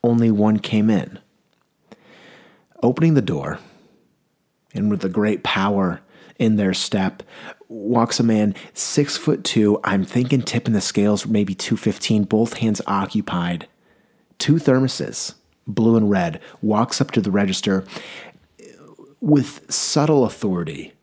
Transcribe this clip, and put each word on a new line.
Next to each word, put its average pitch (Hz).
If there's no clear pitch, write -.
Only 117
one 107
came 107
in. -
Opening 165
the 135
door, 80
and 104
with 101
the 95
great 104
power 190
in 110
their 98
step, -
walks 113
a -
man 107
six-foot-two, -
I'm 98
thinking 127
tipping -
the 104
scales, 104
maybe 104
two -
fifteen, 107
both 110
hands -
occupied. 175
Two -
thermoses, 131
blue 113
and 107
red, 87
walks 107
up 147
to -
the 196
register 190
with 147
subtle 151
authority 87